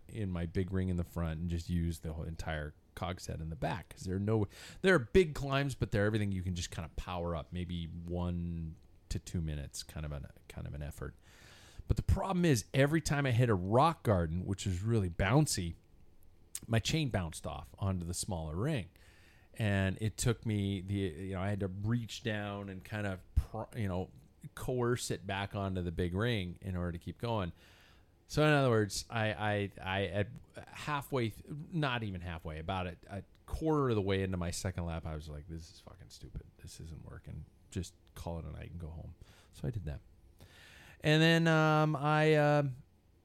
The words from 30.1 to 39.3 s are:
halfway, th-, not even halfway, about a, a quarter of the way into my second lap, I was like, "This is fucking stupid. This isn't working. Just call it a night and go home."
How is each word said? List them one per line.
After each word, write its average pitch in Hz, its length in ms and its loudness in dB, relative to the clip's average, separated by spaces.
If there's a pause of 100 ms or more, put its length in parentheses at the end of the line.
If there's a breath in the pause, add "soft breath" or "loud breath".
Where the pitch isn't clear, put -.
halfway, 131 580 -2
th-, - 140 -12 (300)
not 131 300 0
even 95 180 -6
halfway, 82 380 -8
about 90 280 -2
a, 87 80 -8 (140)
a 98 120 -8 (260)
quarter 151 420 2
of 117 60 4
the 104 60 2
way 95 220 2
into 92 140 -2
my 87 140 -2
second 90 340 -4
lap, 82 200 -6
I 78 100 -6
was 76 120 -10
like, 73 220 -12
"This 80 140 -10
is - 200 -20
fucking - 260 -20
stupid. - 340 -14 (180)
This - 180 -16
isn't 80 240 -14
working. - 400 -14 (280)
Just 87 220 -6 (220)
call 85 240 -6
it 78 60 -10
a 78 100 -10
night 78 160 -12
and 85 80 -12
go 82 80 -10
home." 82 260 -12 (400 soft breath)